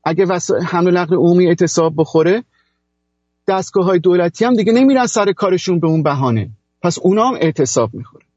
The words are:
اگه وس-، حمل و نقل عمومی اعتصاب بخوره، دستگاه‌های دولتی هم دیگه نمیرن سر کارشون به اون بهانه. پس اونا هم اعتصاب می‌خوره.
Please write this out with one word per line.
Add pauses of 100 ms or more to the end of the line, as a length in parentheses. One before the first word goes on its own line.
اگه
وس-،
حمل
و
نقل
عمومی
اعتصاب
بخوره، (1040)
دستگاه‌های
دولتی
هم
دیگه
نمیرن
سر
کارشون
به
اون
بهانه. (320)
پس
اونا
هم
اعتصاب
می‌خوره. (120)